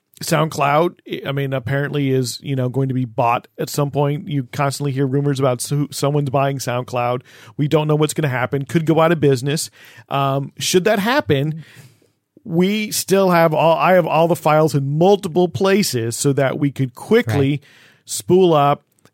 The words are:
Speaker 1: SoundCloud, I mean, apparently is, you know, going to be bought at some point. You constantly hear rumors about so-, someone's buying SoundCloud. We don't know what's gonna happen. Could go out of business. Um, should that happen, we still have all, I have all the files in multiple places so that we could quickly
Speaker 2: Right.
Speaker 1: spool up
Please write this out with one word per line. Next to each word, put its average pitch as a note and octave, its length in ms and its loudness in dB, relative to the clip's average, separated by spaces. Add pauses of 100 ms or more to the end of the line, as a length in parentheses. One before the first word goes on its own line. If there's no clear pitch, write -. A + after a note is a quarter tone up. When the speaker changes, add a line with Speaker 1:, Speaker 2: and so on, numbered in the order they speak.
(220)
Speaker 1:
SoundCloud, D#3 1040 -2
I C#3+ 60 -6
mean, C#3 200 -4
apparently C#3 580 -2
is, C3 320 -2
you C#3 120 -4
know, B2+ 140 -2
going C3 180 -2
to C3 80 -4
be B2+ 120 -2
bought A#2 420 -2 (100)
at - 100 -6
some C#3+ 220 -2
point. D3 380 -2
You C#3 240 -4
constantly C#3+ 400 -2
hear C3 120 0
rumors C#3 360 -2
about B2+ 200 0
so-, C#3+ 300 -2
someone's C#3+ 400 -2
buying C#3 280 0
SoundCloud. B2 640 -4 (340)
We D3+ 100 0
don't D3+ 220 2
know D3+ 80 4
what's D3+ 180 0
gonna D#3 140 -2
happen. B2+ 360 -2
Could D#3+ 220 0
go D#3+ 140 4
out D#3+ 100 6
of E3+ 80 2
business. C#3 500 0 (400)
Um, C#3 500 -2
should F3+ 260 0
that G#3 160 2
happen, D#3+ 640 -2 (800)
we G3+ 480 0
still F#3+ 380 0
have E3 220 4
all, D#3 240 2
I D#3 180 2
have F3 120 4
all E3 220 2
the E3 80 2
files D#3 400 2
in C#3 200 -2
multiple F3+ 520 2
places E3+ 680 0
so C#3+ 180 0
that C3+ 220 0
we C#3+ 140 0
could C3 240 -6
quickly C#3+ 560 0
Speaker 2:
Right. D3 100 -4 (440)
Speaker 1:
spool F3+ 500 2
up C#3+ 300 2 (300)